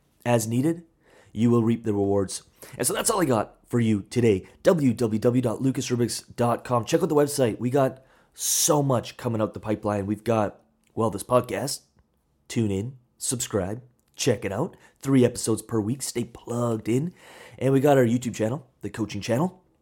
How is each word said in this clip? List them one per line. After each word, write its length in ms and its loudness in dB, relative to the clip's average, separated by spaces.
as 240 2
needed, 340 -2
you 180 2
will 120 4
reap 220 0
the 80 -2
rewards. 500 -2
And 100 -2
so 80 -2
that's 160 -2
all 100 0
I 60 0
got 400 0
for 120 -2
you 300 0
today. 380 2
W 320 4
W 260 -2
W 220 2
dot 180 -2
lucas 280 -2
rubix 360 -2
dot 300 -2
com. 200 0
Check 180 0
out 80 0
the 40 0
website. 460 2
We 100 -2
got 320 0
so 500 0
much 340 -2
coming 260 -4
out 100 -2
the 80 -12
pipeline. 460 -2
We've 180 -4
got, 360 0
well, 160 0
this 120 -6
podcast. 580 -2
Tune 220 0
in, 260 -4
subscribe, 640 -4
check 280 0
it 80 -4
out. 240 -4
Three 240 4
episodes 360 0
per 200 -4
week. 200 -4
Stay 240 -6
plugged 640 -4
in. 240 0
And 160 2
we 60 4
got 180 6
our 80 6
YouTube 280 0
channel, 320 -4
the 100 -8
coaching 300 -6
channel, 420 -2